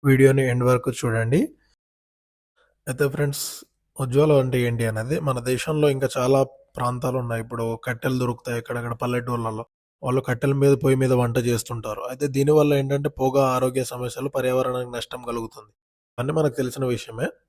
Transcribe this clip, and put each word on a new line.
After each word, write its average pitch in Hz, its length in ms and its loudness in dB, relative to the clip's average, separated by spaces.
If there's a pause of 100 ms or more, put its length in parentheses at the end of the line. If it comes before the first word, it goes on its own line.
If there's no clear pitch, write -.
వీడియోని 135 440 6
ఎండ్ 123 160 0
వరకు 127 320 2
చూడండి. 117 400 2 (1500)
అయితే 135 260 0
ఫ్రెండ్స్, 143 260 -2 (640)
ఉజ్వల 143 400 6
అంటే 127 240 0
ఏంటి 117 240 0
అనేది, 120 260 -2 (120)
మన 127 80 0 (120)
దేశంలో 147 460 2
ఇంకా 131 200 -2
చాలా 131 240 4 (380)
ప్రాంతాలు 123 460 -2
ఉన్నాయి. 117 220 -4
ఇప్పుడు 117 200 -4 (220)
కట్టెలు 127 340 -2
దొరుకుతాయి 120 400 -4
ఎక్కడెక్కడ 120 320 -6 (100)
పల్లెటూర్లలో. 120 600 -4 (400)
వాళ్ళు 127 240 0
కట్టెల 139 240 0 (100)
మీద, 139 80 8 (140)
పొయ్యి 131 180 4
మీద 127 80 2 (120)
వంట 117 140 0 (120)
చేస్తుంటారు. 113 640 -6
అయితే 139 160 -4 (100)
దీనివల్ల 147 340 4 (100)
ఏంటంటే 143 280 -2 (120)
పొగ, 131 140 2 (220)
ఆరోగ్య 127 260 0 (100)
సమస్యలు, 123 440 -6
పర్యావరణానికి 127 600 -2
నష్టం 123 320 -10
కలుగుతుంది 113 420 -10 (460)
అని 135 220 -4
మనకు 147 220 0
తెలిసిన 127 220 -4 (120)
విషయమే. 113 320 -8 (200)